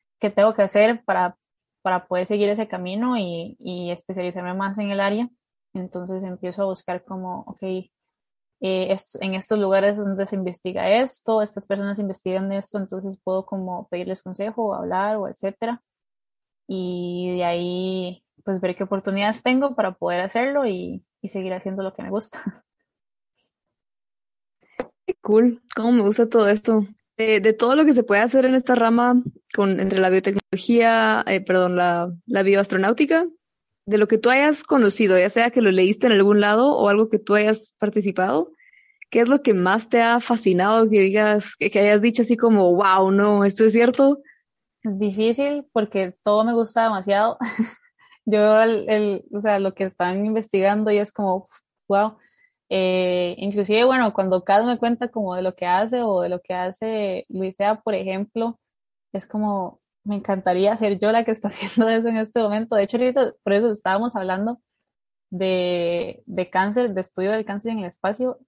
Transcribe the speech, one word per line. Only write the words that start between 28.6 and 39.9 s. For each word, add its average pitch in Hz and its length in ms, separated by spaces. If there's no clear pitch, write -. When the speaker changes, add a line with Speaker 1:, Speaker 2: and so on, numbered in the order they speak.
Speaker 2:
rama 240 480
con, 196 240
entre 190 220
la 185 80
biotecnología, 220 1160
eh, 190 160
perdón, 185 340
la, 175 340
la 196 180
bioastronáutica, 202 840
de 208 120
lo 208 100
que 226 80
tú 233 140
hayas 294 320
conocido, 208 560
ya 185 100
sea 233 220
que 247 100
lo 208 100
leíste 185 360
en 226 80
algún 202 260
lado 220 340
o 202 140
algo 214 220
que 214 80
tú 208 160
hayas 214 440
participado, 208 760
¿qué 226 60
es 240 80
lo 277 140
que 220 120
más 190 340
te 233 140